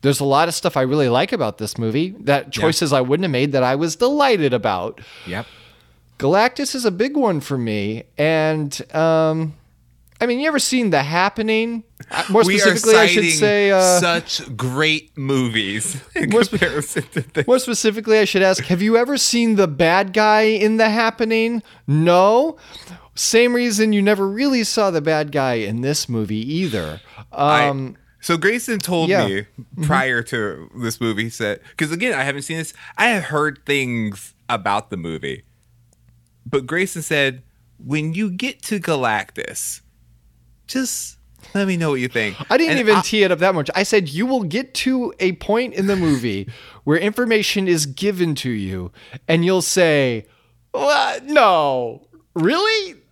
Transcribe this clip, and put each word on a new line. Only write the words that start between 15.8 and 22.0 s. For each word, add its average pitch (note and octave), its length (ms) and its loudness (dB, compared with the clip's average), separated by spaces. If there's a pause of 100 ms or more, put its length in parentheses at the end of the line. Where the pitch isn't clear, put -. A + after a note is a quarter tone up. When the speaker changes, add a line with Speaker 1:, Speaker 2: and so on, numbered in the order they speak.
Speaker 2:
<laughs> - 80 -20
in C4+ 140 -2
Speaker 1:
more A3+ 140 4
spe- - 80 -10
Speaker 2:
comparison D3+ 500 -2 (100)
to - 80 -4
this. - 260 -4
Speaker 1:
more B3+ 120 4
specifically, A3 600 0
I G#3+ 60 4
should G3 180 0
ask, F#3+ 220 2
have F3+ 160 0
you A3 160 2
ever B3 220 2
seen A#3 380 2
the F#3+ 120 2
bad E3+ 460 2
guy G#3+ 280 4
in G#3+ 360 2
The A3+ 100 4
Happening? A3+ 720 0 (240)
No. F3+ 680 4 (580)